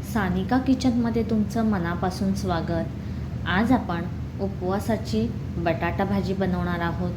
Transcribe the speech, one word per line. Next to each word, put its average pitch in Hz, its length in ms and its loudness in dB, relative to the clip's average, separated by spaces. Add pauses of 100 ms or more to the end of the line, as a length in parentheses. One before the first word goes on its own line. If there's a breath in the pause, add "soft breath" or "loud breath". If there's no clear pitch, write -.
सानिका 190 540 0
किचनमध्ये 240 680 2
तुमचं 220 420 2
मनापासून 185 680 0
स्वागत. - 1120 -2
आज 196 240 4
आपण 175 320 2 (380)
उपवासाची 202 800 0 (360)
बटाटा 170 460 0
भाजी 190 300 0
बनवणार 180 460 0
आहोत. 170 380 -2